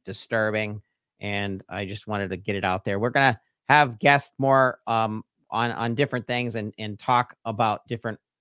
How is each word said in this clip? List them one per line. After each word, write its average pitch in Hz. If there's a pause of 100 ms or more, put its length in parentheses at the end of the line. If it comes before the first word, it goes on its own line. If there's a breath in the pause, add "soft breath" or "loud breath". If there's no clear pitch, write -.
disturbing, 107 (360)
and 101
I 98
just 101
wanted 101
to 92
get 98
it 95
out 95
there. 101
We're 117
gonna 131 (280)
have 135
guests 143
more, 135
um, 110 (260)
on, 117
on 117
different 127
things 123
and, 107
and 107
talk 123 (100)
about 110
different, 113 (220)